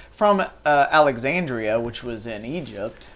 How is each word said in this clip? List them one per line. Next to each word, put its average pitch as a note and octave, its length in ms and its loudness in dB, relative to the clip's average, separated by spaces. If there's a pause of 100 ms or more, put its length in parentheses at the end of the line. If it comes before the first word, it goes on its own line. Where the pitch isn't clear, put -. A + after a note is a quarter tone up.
(120)
from, G#3 280 2
uh, F#3 80 -2 (440)
Alexandria, C3+ 880 2
which A#2 240 -6
was A#2 240 -8
in G#2+ 180 -10
Egypt. A#2 720 -10